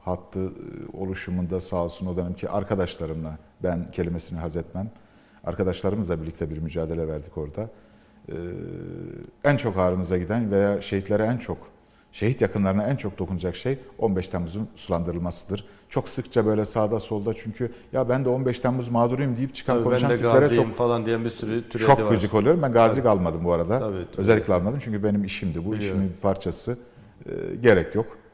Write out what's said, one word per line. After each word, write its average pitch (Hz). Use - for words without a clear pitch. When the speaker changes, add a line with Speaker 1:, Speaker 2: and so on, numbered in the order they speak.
Speaker 1:
hattı, 90
e, 95
oluşumunda 90
sağ 87
olsun 85
o 87
dönemki 87
arkadaşlarımla, 82
ben 85
kelimesini 85
haz 82
etmem, 92
arkadaşlarımızla 92
birlikte 80
bir 78
mücadele 82
verdik 78
orada. 82
Ee, -
en 143
çok 101
ağrımıza 92
giden 107
veya 101
şehitlere 104
en 117
çok, 90
şehit 117
yakınlarına 101
en 131
çok -
dokunacak 87
şey 135
on 107
beş 90
Temmuz'un 92
sulandırılmasıdır. 87
Çok -
sıkça 117
böyle 107
sağda 107
solda, 107
çünkü 113
"Ya 123
ben 131
de 127
on 131
beş 123
Temmuz 123
mağduruyum." 120
deyip 131
çıkan, -
Speaker 2:
Tabii, 117
Speaker 1:
konuşan 123
Speaker 2:
"Ben 120
de 123
Speaker 1:
tiplere 117
Speaker 2:
gaziyim," 120
Speaker 1:
çok, 110
Speaker 2:
falan 117
diyen 113
bir 117
sürü 113
türedi 113
Speaker 1:
çok 139
Speaker 2:
var. 107
Speaker 1:
gıcık 101
oluyorum. 127
Ben 135
gazilik 117
Speaker 2:
Tabii. 104
Speaker 1:
almadım 82
bu 87
arada. 85
Speaker 2:
Tabii, 95
tabii. -
Speaker 1:
Özellikle 104
almadım 101
çünkü 104
benim 104
işimdi 92
bu. 104
Speaker 2:
Biliyorum. 107
Speaker 1:
İşimin 98
bir 87
parçası. 98
Ee, -
gerek 101
yok. -